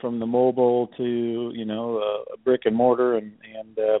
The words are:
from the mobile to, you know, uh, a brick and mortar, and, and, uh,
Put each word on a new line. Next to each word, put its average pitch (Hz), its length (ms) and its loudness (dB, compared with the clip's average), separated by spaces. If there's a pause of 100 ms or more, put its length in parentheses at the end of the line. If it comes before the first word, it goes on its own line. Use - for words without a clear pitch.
from 120 180 -4
the 113 60 -4
mobile 123 640 2 (100)
to, 120 580 -4
you 113 80 -8
know, 113 360 -4
uh, 104 340 -4
a - 40 -14
brick 127 280 2
and 110 100 2
mortar, 123 420 4
and, 107 140 -6 (260)
and, 110 220 -10
uh, 107 220 2